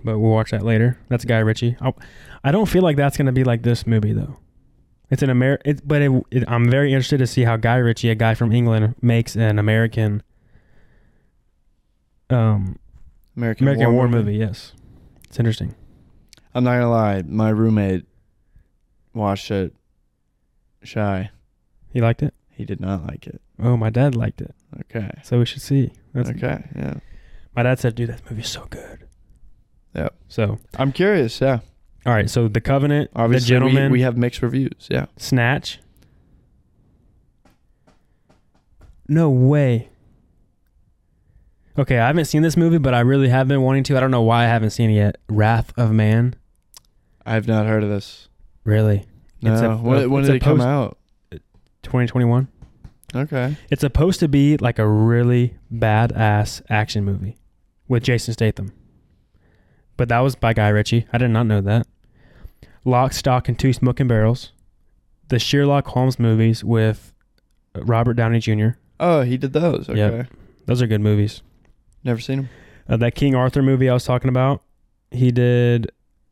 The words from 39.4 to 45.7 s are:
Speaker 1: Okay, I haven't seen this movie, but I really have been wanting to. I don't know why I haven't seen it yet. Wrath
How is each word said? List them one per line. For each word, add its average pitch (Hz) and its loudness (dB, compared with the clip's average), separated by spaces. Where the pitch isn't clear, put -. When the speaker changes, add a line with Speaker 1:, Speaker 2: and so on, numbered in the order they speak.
Speaker 1:
Okay, 135 0
I 117 4
haven't 151 0
seen 156 2
this 160 0
movie, 165 4
but 135 2
I 120 4
really 135 4
have 131 2
been 139 2
wanting 131 2
to. 143 0
I 127 2
don't 131 2
know 123 2
why 117 4
I 117 2
haven't 113 0
seen 113 0
it 107 4
yet. 104 2
Wrath 107 0